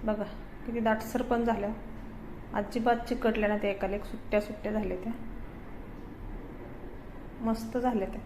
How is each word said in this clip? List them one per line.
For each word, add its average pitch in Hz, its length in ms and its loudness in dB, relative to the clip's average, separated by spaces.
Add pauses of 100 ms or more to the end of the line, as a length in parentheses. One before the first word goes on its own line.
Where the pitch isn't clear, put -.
बघा 208 200 2 (420)
किती 233 140 0
दाटसर 220 420 4
पण 233 220 4
झाल्या, 208 260 4 (840)
अजिबात 233 420 4 (120)
चिकटल्या 220 400 4
नाही 208 120 4
त्या, 202 100 2
एकाला 196 260 0
एक 208 80 -4
सुट्ट्या - 360 2
सुट्ट्या 214 320 -4
झाल्या 185 240 0
त्या, 220 160 -4 (2250)
मस्त 226 380 2
झाल्या 233 300 4
त्या. - 180 -6